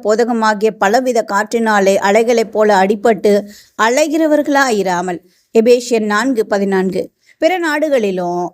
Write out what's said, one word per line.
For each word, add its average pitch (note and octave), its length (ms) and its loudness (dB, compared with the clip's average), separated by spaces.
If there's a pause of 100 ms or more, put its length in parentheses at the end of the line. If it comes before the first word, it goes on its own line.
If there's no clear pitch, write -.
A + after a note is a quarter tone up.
போதகமாகிய A3 680 0
பலவித A3 560 0
காற்றினாலே G#3 680 0
அலைகளைப் A3 560 0
போல G#3 240 2
அடிபட்டு G3+ 580 2 (480)
அலைகிறவர்களாயிராமல். C4+ 1400 0 (340)
எபேசியர் A#3 500 2
நான்கு A3 400 -2
பதினான்கு. F#3+ 680 -2 (300)
பிற E4+ 160 0
நாடுகளிலும் G#3+ 960 -2